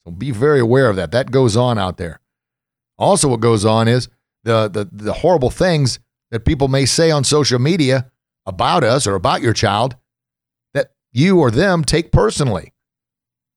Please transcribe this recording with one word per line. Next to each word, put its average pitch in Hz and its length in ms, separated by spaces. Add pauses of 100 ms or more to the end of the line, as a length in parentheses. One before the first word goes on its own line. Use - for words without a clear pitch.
So 85 80
be 113 180
very 135 300
aware 120 280
of 98 80
that. 85 140
That 127 220
goes 127 240
on 123 200
out 92 200
there. 85 240 (800)
Also, 151 300
what 117 120
goes 113 240
on 113 240
is 123 200 (360)
the, 110 240
the, 101 240
the 104 200
horrible 151 380
things 156 480 (320)
that 117 140
people 139 240
may 135 180
say 165 240
on 147 140
social 131 340
media 135 520 (360)
about 123 380
us 123 220
or 98 100
about 127 260
your 117 100
child 110 440 (760)
that 139 200 (200)
you 175 280
or 127 100
them 170 340
take 160 280
personally. 120 600 (840)